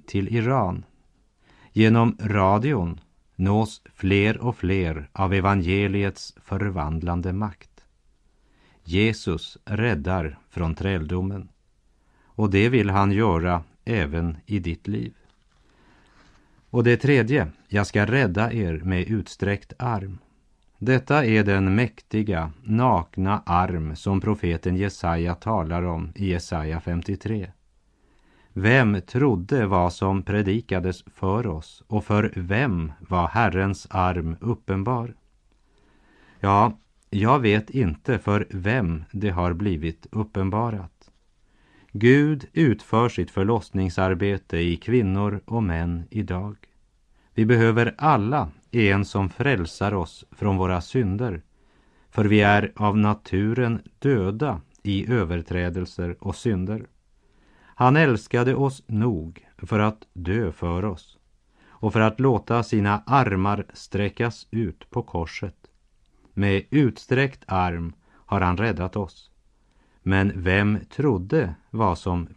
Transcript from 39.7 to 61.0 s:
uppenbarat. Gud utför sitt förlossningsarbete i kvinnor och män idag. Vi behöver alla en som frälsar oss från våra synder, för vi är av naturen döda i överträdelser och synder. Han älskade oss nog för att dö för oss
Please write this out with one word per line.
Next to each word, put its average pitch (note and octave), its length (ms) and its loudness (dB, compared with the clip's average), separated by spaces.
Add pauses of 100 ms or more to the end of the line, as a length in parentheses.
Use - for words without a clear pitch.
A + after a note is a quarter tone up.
uppenbarat. G#2 1000 -6 (800)
Gud C#3 640 4
utför A#2 560 2
sitt F2+ 220 -6
förlossningsarbete F#2+ 1300 -2
i E2+ 200 0
kvinnor G2+ 680 0
och A2+ 180 -4
män E2+ 460 -2
idag. G2 460 -6 (800)
Vi A2 120 2
behöver A2+ 520 4
alla B2+ 540 0 (200)
en G2+ 340 2
som G2 240 -2
frälsar G#2 640 -2
oss F2 380 -6
från G2+ 260 -2
våra F#2 240 0
synder, G#2 600 -4 (680)
för A2 160 2
vi G#2 160 6
är G2+ 340 4
av G#2 220 0
naturen G#2+ 840 0 (180)
döda A2 640 -2 (220)
i G2+ 280 -2
överträdelser F2 1120 -4
och G2+ 120 -6
synder. G#2 520 -4 (920)
Han B2+ 160 6
älskade B2+ 600 2
oss C3+ 320 -2
nog G#2 600 -2 (100)
för G#2+ 220 -2
att G#2+ 340 0
dö F#2 380 -2
för F2 340 -4
oss F#2 320 -10 (500)